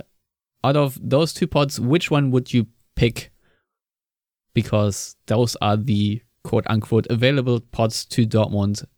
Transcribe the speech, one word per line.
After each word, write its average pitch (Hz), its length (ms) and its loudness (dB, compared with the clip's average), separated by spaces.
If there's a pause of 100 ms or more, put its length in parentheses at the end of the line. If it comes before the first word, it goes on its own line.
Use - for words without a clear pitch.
(640)
out 143 140 0
of 139 240 0
those 143 320 0
two - 140 -2
pots, 143 320 0
which 143 300 0
one 143 220 2
would 127 220 0
you 117 140 2 (280)
pick? - 360 -2 (1200)
Because 104 640 -2 (120)
those 117 340 0
are 104 160 2
the 104 440 0 (220)
quote-unquote 110 680 0
available 123 500 0
pots - 460 -4
to - 200 0
Dortmund. 101 600 0 (120)